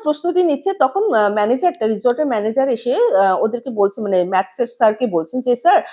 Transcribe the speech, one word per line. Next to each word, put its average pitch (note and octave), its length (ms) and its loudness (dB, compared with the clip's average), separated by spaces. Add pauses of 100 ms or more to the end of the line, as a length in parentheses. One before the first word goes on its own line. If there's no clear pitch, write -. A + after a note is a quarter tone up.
প্রস্তুতি E4 400 0
নিচ্ছে। D#4+ 300 0
তখন, F4+ 400 0
আহ, G#3 200 2
ম্যানেজারটা, A#3 540 0
রিসর্টের A#3+ 380 0
ম্যানেজার A#3 440 0
এসে, A#3+ 260 -2
আহ, G3 480 2
ওদেরকে A#3 260 -4
বলছে, G#3 320 -2
মানে F#3+ 220 0
ম্যাথসের F#3 440 -2
স্যারকে A3+ 400 0
বলছেন F3 340 -2
যে, B3 140 0
"স্যার, E4+ 220 2 (160)